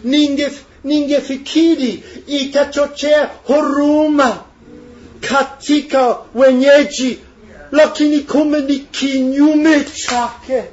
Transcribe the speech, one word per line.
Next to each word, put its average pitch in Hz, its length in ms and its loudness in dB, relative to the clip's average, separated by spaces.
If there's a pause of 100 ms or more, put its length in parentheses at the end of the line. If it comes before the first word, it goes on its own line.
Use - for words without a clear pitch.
Ninge-, 285 460 0 (320)
ningefikiri 285 1200 -2 (240)
itachochea 285 1000 -2 (140)
huruma 285 960 0 (840)
katika 262 960 -2 (180)
wenyeji, 262 840 2 (520)
lakini 302 480 2
kumbe 294 400 0
ni 269 200 -2
kinyume 285 1040 0
chake. 240 880 -6